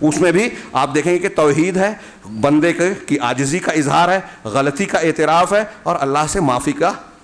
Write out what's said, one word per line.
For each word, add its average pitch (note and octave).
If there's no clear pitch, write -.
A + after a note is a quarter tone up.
उसमें D#3
भी G#3+
आप C3+
देखेंगे D#3
कि F#3
तौहीद D#3+
है, G#3
बंदे C#3+
के, F3
की D3
आजिज़ी C3+
का -
इजहार D#3+
है, F#3+
गलती C#3
का F#3+
एतराफ़ D#3+
है G#3+
और E3+
अल्लाह C#3+
से G3
माफ़ी C3
का, E3